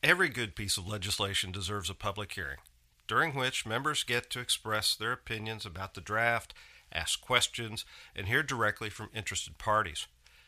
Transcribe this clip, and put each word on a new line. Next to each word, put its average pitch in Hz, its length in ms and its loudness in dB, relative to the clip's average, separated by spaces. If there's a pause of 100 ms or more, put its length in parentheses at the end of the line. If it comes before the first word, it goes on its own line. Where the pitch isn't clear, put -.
Every 175 260 6
good 113 260 -2
piece 101 220 -2
of 92 100 -6
legislation 98 640 0
deserves 95 380 -4
a 95 60 -6
public 104 360 -4
hearing, 69 280 -8 (480)
during 139 260 4
which 131 320 0
members 139 380 0
get 120 260 0
to 127 100 -4
express 107 560 0
their 110 160 -2
opinions 110 540 -6
about 95 300 -8
the 95 60 -10
draft, 113 520 2 (400)
ask - 260 0
questions, 120 640 0 (320)
and 95 120 -4
hear 127 140 4
directly 113 480 0
from 104 240 -10
interested - 440 -6
parties. 107 500 2 (400)